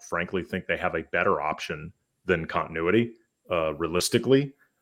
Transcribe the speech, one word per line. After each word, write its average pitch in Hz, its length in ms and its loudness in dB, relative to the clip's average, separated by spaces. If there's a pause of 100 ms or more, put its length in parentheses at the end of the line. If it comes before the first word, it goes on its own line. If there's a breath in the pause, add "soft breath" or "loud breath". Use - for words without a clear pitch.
frankly, 87 400 -4
think 92 240 -8
they 82 100 0
have 85 180 -2
a 82 160 -2
better 87 280 2
option 78 540 -6 (320)
than 82 200 2
continuity, 85 680 0 (360)
uh, 80 260 0
realistically. 120 800 2 (280)